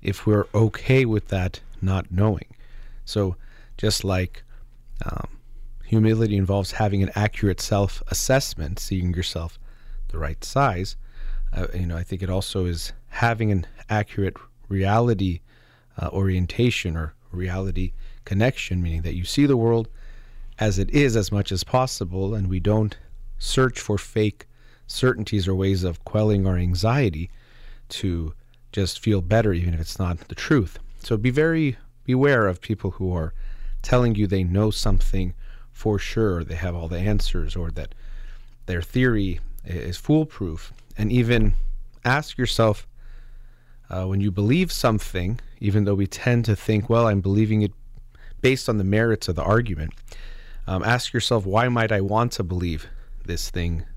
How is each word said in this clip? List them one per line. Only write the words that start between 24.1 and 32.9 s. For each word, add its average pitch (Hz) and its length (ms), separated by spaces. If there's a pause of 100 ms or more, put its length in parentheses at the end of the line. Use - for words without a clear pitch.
certainties 107 640
or 95 80
ways 95 280
of 87 220
quelling 107 400
our 92 120
anxiety 90 760 (560)
to 85 460 (380)
just 95 280
feel 104 220
better, 107 300
even 87 220
if 80 60
it's - 180
not 90 300
the - 80
truth. 117 420 (220)
So - 180
be 120 140
very 156 460 (280)
beware 127 400
of 92 160
people 101 300